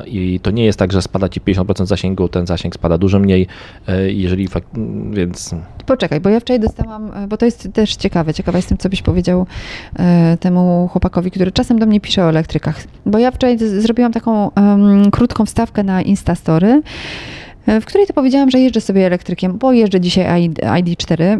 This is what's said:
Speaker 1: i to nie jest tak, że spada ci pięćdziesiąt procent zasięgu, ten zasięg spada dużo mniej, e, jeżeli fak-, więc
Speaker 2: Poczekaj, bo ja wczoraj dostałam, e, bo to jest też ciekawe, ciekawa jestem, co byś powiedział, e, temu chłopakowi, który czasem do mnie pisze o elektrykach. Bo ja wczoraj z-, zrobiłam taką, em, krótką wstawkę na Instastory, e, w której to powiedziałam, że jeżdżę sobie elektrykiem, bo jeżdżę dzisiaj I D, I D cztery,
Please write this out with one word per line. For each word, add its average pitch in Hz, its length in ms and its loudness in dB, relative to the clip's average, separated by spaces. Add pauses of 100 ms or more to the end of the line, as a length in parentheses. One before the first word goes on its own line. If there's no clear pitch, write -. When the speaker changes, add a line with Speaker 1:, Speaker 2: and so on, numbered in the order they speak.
Speaker 1:
i 92 340 -4
to 98 120 -4
nie 113 140 0
jest 104 140 0
tak, 92 140 2
że 95 80 2
spada 95 280 -2
ci - 120 -8
pięćdziesiąt 95 260 0
procent 92 220 -2
zasięgu, 95 380 -2
ten 87 200 -4
zasięg 87 280 -4
spada 82 220 0
dużo 95 220 2
mniej, 95 280 2 (400)
e, 95 240 -2
jeżeli 95 380 -2
fak-, 107 640 -8
więc 90 440 -6 (300)
Speaker 2:
Poczekaj, 262 340 -2
bo 190 100 0
ja 220 100 2
wczoraj 247 200 -2
dostałam, 214 560 -6
e, 202 120 -8
bo 214 100 -6
to 226 80 0
jest 226 280 -2
też 214 220 0
ciekawe, 160 380 -2
ciekawa 175 240 -2
jestem, - 200 -2
co - 120 -2
byś 190 120 -4
powiedział, 180 440 0 (540)
e, 170 400 4
temu 180 520 2
chłopakowi, 180 400 -2
który 185 200 -2
czasem 247 280 0
do 220 60 2
mnie 208 160 4
pisze - 240 0
o 165 40 4
elektrykach. 156 540 -2 (220)
Bo 208 140 2
ja 247 120 4
wczoraj 247 260 0
z-, 214 260 0
zrobiłam 233 300 2
taką, 226 400 0
em, 202 580 6
krótką 240 340 2
wstawkę 226 380 -2
na 190 180 0
Instastory, 190 800 2 (840)
e, 220 140 2
w - 40 -10
której 403 220 0
to - 60 -6
powiedziałam, 269 380 2
że 254 80 4
jeżdżę 233 220 2
sobie 190 260 2
elektrykiem, 180 500 -2
bo 262 160 0
jeżdżę 202 280 4
dzisiaj 175 420 2
I 170 60 0
D, 147 300 -2
I 180 40 0
D 170 120 -2
cztery, 165 300 -2 (140)